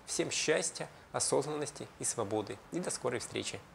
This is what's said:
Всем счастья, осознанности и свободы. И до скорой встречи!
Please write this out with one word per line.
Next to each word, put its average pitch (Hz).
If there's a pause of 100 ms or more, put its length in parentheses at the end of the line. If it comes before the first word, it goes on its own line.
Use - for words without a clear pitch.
Всем 156
счастья, - (240)
осознанности 143 (120)
и 135
свободы. 104 (140)
И 165
до 165
скорой 123
встречи! - (140)